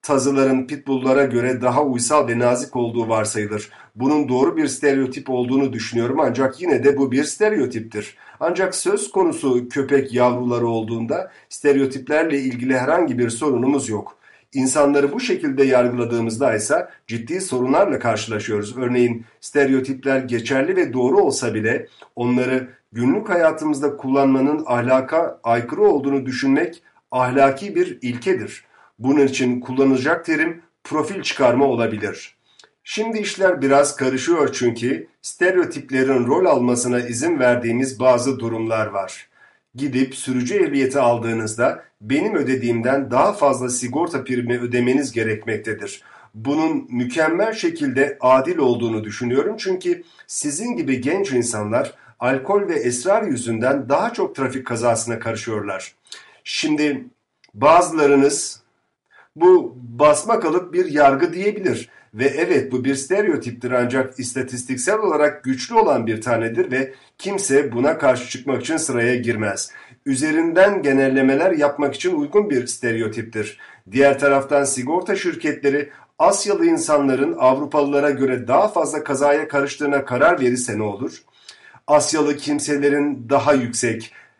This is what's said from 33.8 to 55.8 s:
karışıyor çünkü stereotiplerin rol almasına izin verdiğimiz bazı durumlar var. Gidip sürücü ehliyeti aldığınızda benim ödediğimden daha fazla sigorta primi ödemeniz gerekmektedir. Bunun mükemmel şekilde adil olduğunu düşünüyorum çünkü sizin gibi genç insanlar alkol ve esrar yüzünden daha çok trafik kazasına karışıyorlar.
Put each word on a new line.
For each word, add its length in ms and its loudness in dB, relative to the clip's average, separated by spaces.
karışıyor 560 0
çünkü 560 -2
stereotiplerin 1040 0
rol 180 2
almasına 560 2
izin 380 -2
verdiğimiz 600 0
bazı 380 2
durumlar 480 -2
var. 420 -8
Gidip 400 -2
sürücü 400 -4
ehliyeti 460 0
aldığınızda 840 0
benim 340 -2
ödediğimden 760 -2
daha 220 2
fazla 360 0
sigorta 560 -4
primi 360 -2
ödemeniz 520 0
gerekmektedir. 920 -6
Bunun 560 -2
mükemmel 640 0
şekilde 680 -2
adil 380 4
olduğunu 460 0
düşünüyorum 540 -2
çünkü 440 -4
sizin 500 -6
gibi 240 -2
genç 320 -2
insanlar 640 -2
alkol 500 0
ve 60 -2
esrar 480 0
yüzünden 680 -2
daha 240 0
çok 220 -4
trafik 320 -6
kazasına 520 -2
karışıyorlar. 760 -8